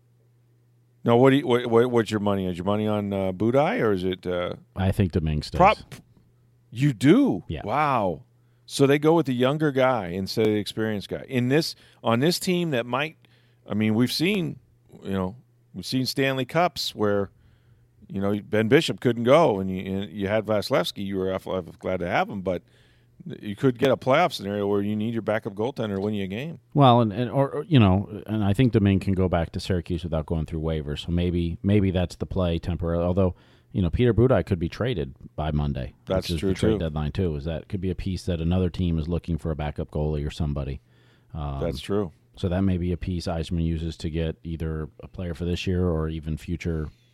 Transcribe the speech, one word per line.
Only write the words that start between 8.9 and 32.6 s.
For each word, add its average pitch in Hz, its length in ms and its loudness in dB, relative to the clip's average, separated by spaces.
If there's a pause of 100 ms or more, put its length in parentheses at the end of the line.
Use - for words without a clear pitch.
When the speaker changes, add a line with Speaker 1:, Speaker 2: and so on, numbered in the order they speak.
Speaker 1:
go 151 160 4
with 165 140 2
the 131 80 -2
younger 143 360 2
guy 127 360 2
instead 95 400 0
of 107 60 4
the 104 60 2
experienced 107 500 -4
guy. 85 200 -8
In 123 200 0
this, 151 260 2 (280)
on 117 160 2
this 170 200 2
team 175 320 -2
that 120 160 -2
might, 139 300 -4 (520)
I 101 60 -4
mean, 107 180 2
we've 123 180 2
seen, 170 460 -2 (460)
you 98 100 -6
know, 95 220 -2 (400)
we've 92 100 -10
seen 131 220 -2
Stanley 135 380 -2
Cups - 500 -2
where, 101 340 0 (840)
you 98 100 -6
know, 101 180 -2
Ben 107 280 0
Bishop 127 320 4
couldn't 117 240 0
go, 131 360 6
and 95 100 -4
you, 95 240 -6
and 98 180 -6
you 98 160 -4
had 104 180 0
Vasilevsky. 107 600 -2
You 98 120 -6
were 92 160 -2
awful, 95 200 -6
awful 85 260 -6
glad 92 220 -4
to 87 60 -4
have 147 220 0
him, 101 120 -8
but 90 200 -4 (760)
you 101 160 -8
could 127 240 0
get 131 100 4
a 117 80 2
playoff 147 360 2
scenario 101 340 -4
where 101 140 2
you 104 140 -2
need 110 180 -4
your 113 100 -4
backup 107 320 -2
goaltender 107 400 -4
to 95 60 -4
win 107 120 -2
you 98 120 -4
a - 20 -8
game. 127 320 -10 (160)
Speaker 2:
Well, 123 260 8
and, 107 100 0
and 113 200 -4
or, 139 180 0
or, 147 140 -8
you 165 160 6
know, 98 480 4
and 110 160 -2
I 98 100 2
think 127 200 4
Domingue 101 260 4
can 98 140 -2
go 92 140 2
back 85 260 0
to 92 60 -6
Syracuse 87 440 -4
without 78 240 -4
going 80 180 -2
through 80 160 -6
waivers. 78 440 -4
So 85 60 -4
maybe, 87 520 0
maybe 98 260 4
that's 90 280 -2
the 87 100 -6
play 85 320 -2
temporarily. 85 460 -2